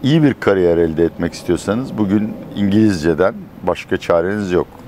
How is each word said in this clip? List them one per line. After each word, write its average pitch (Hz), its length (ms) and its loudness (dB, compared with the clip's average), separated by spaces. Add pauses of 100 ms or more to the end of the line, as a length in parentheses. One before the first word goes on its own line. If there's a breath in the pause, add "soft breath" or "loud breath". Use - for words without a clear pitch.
iyi 151 200 2
bir 135 100 4
kariyer 87 440 2
elde 82 260 2
etmek 82 300 -2
istiyorsanız 98 640 -4
bugün 107 360 0 (220)
İngilizceden 98 800 2 (300)
başka 92 340 -2
çareniz 92 540 -2
yok. 87 160 0 (200)